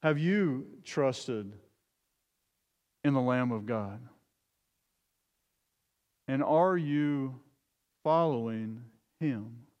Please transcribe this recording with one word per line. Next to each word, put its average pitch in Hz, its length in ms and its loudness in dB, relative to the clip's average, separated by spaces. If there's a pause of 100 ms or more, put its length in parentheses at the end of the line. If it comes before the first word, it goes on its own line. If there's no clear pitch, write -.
Have 156 160 4
you 160 480 2 (180)
trusted 120 640 -2 (1500)
in 143 120 4
the 135 80 4
Lamb 127 300 2
of 110 120 -4
God? 107 360 -4 (2250)
And 135 160 0
are 175 340 4
you 143 640 0 (640)
following 117 800 0 (380)
him? 117 360 -4 (240)